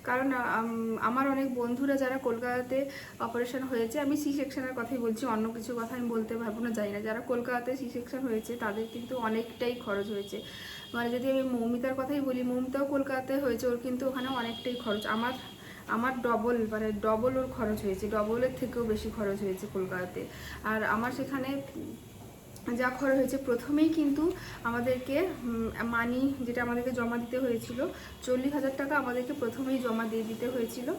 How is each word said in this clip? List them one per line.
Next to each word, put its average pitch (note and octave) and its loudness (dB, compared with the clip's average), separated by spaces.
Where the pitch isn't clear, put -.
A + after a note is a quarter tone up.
কারণ, C4 2
আম-, A3+ 0
আমার C4 2
অনেক C4+ 2
বন্ধুরা B3 2
যারা C4 2
কলকাতাতে B3+ 0
অপারেশন A#3+ -2
হয়েছে, B3+ 0
আমি C#4+ 2
সি C#4+ 0
সেকশনের C4 -2
কথাই B3 -2
বলছি, A#3 0
অন্য A3 2
কিছু A#3 -6
কথা A#3 -4
আমি B3 -2
বলতে A3+ 0
পারবো A3+ -2
না, A#3+ 0
জানি G#3 0
না। G#3 -4
যারা A3 -2
কলকাতাতে B3 0
সি A#3+ -6
সেকশন B3+ -6
হয়েছে A#3 -2
তাদের A3 -2
কিন্তু A#3+ -6
অনেকটাই A#3 0
খরচ G3+ -2
হয়েছে। G3+ -4
মানে A#3+ 0
যদি B3 0
আমি C4+ 4
মৌমিতার A#3+ 2
কথাই C#4 0
বলি, B3+ 0
মৌমিতাও B3+ 2
কলকাতাতে C4+ 0
হয়েছে, B3+ 2
ওর A#3+ 2
কিন্তু B3+ 0
ওখানে B3+ -2
অনেকটাই A#3+ -2
খরচ। G#3+ 0
আমার, A3+ 2
আমার B3 2
ডবল, A#3 4
মানে A3 0
ডবল A3 4
ওর C4 0
খরচ G#3+ 0
হয়েছে, G3 0
ডবলের A3 2
থেকেও A#3+ -2
বেশি G#3+ 0
খরচ G3+ 0
হয়েছে G3 -2
কলকাতাতে। F#3 -4
আর G#3+ 2
আমার A3+ 2
সেখানে C4+ -2
যা B3 2
খরচ C4+ 2
হয়েছে, C4+ 4
প্রথমেই C#4+ 4
কিন্তু D#4 4
আমাদেরকে, B3+ 2
উম, A3+ 0
মানি A#3+ 2
যেটা A#3+ 0
আমাদেরকে A#3+ 2
জমা A#3+ 0
দিতে A#3+ -2
হয়েছিল, A#3+ 0
চল্লিশ B3+ 2
হাজার C4+ 2
টাকা C#4+ 2
আমাদেরকে B3 0
প্রথমেই C4 0
জমা A3+ 2
দিয়ে A3 0
দিতে A3+ -2
হয়েছিল। B3 -2